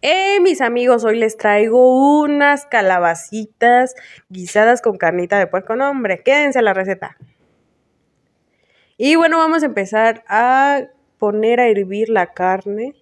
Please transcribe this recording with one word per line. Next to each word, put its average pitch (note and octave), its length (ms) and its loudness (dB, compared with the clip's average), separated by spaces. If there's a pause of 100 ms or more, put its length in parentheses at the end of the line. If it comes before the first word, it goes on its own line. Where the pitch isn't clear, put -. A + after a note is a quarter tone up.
Eh, F#4+ 380 0
mis F4 200 0
amigos, A#3+ 440 0
hoy A3+ 140 0
les A3 180 -2
traigo B3+ 840 4
unas C#4+ 460 0
calabacitas G#3+ 1300 0 (340)
guisadas G#3 540 0
con G#3 140 -2
carnita F3+ 420 -2
de F#3+ 80 0
puerco. F#3+ 300 -6
No, C4+ 140 -2
hombre, A3+ 320 -6
quédense C#4 360 0
a B3 40 2
la G3+ 120 2
receta. F#3+ 420 -6 (1800)
Y C#4+ 200 2
bueno, E4 220 2
vamos D#4+ 240 0
a D4+ 40 -2
empezar A3 640 -2
a C4 560 0 (340)
poner A3 420 0
a B3 80 2
hervir G3+ 400 -2
la G3 240 -2
carne. G3+ 680 -6